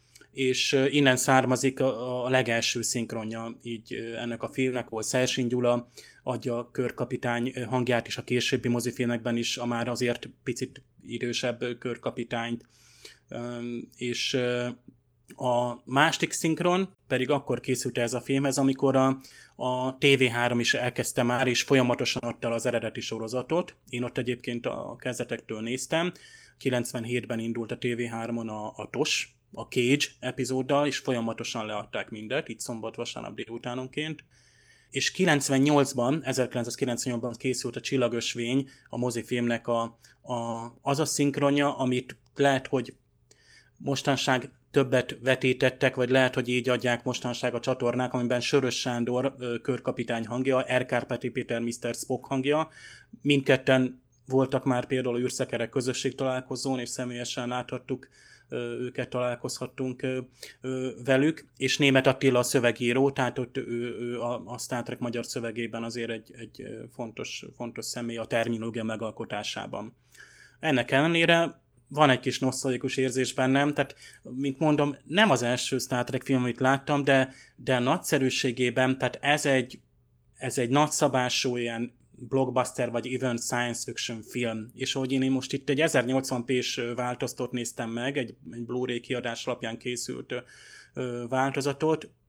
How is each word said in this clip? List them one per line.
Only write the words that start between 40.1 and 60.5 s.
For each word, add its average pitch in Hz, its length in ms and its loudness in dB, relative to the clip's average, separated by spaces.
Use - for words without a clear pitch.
a, 117 500 -6
az 139 160 0
a 156 60 2
szinkronja, 143 720 2
amit 127 400 -2
lehet, 139 320 2
hogy 127 280 -2
mostanság 135 760 0
többet 127 520 2
vetítettek, 127 720 2
vagy 127 160 2
lehet, 127 240 6
hogy 123 140 0
így 123 200 0
adják 123 360 2
mostanság 123 500 -2
a 120 60 -4
csatornák, 123 520 0
amiben 123 280 0
Sörös 135 380 2
Sándor, 123 600 0
ö, 120 200 -4
körkapitány 120 680 -4
hangja, 127 400 0
R. 123 60 0
Kárpáti 123 440 -2
Péter 117 320 -4
Mister 117 340 -4
Spock - 300 -6
hangja. 143 440 0
Mindketten 135 800 4
voltak 135 380 2
már 123 220 0
például 127 280 -2
a 120 40 -2
űrszekerek 120 500 -2
közösség 127 460 -2
találkozón, 131 640 -4
és 120 100 -6
személyesen 123 600 -6
láthattuk, 123 600 -6
ö, 131 80 -6
őket, 123 520 -6
találkozhattunk, 123 920 -4
ö, 131 160 -2